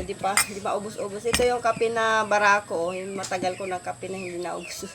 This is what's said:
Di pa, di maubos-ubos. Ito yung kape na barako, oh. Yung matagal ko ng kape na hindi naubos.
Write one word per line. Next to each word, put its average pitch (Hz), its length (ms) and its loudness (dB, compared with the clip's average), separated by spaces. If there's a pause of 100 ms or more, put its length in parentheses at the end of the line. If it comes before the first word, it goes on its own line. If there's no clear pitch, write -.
Di 196 80 -4
pa, 196 240 0
di 202 240 -2
maubos-ubos. 208 640 -4
Ito 233 160 4
yung 247 160 4
kape 226 320 2
na 220 320 2
barako, 208 560 4
oh. 170 160 0
Yung 196 240 -6
matagal 185 400 -2
ko 196 80 -4
ng 180 160 -4
kape 185 240 -8
na 190 80 -6
hindi 180 240 -6
naubos. 175 560 -6